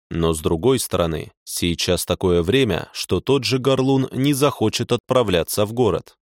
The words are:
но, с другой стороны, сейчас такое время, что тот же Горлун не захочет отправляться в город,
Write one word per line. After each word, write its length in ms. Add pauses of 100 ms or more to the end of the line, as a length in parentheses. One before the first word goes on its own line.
но, 240
с 80
другой 360
стороны, 540 (140)
сейчас 600
такое 380
время, 480
что 300
тот 240
же 140
Горлун 520
не 220
захочет 580
отправляться 760
в 60
город, 520